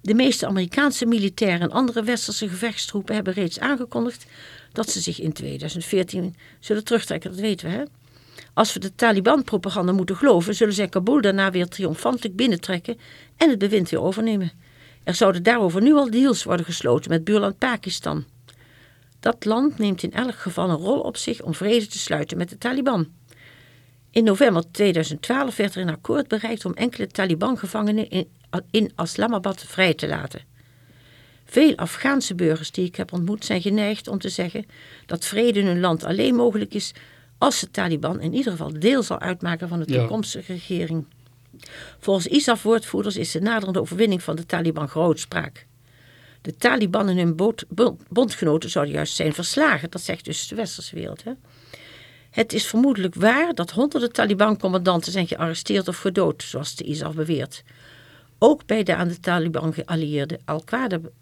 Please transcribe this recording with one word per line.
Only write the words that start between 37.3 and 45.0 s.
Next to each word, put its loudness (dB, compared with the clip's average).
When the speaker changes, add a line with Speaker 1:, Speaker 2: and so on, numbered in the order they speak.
Speaker 1:
als 2
de -8
Taliban -2
in -4
ieder 0
geval -8
deel 4
zal -4
uitmaken -4
van -4
de -2
Speaker 2:
Ja. 4
Speaker 1:
toekomstige -2
regering. -4
Volgens 0
isaf-woordvoerders 0
is -4
de -4
naderende 0
overwinning 0
van -4
de -10
Taliban -2
grootspraak. -2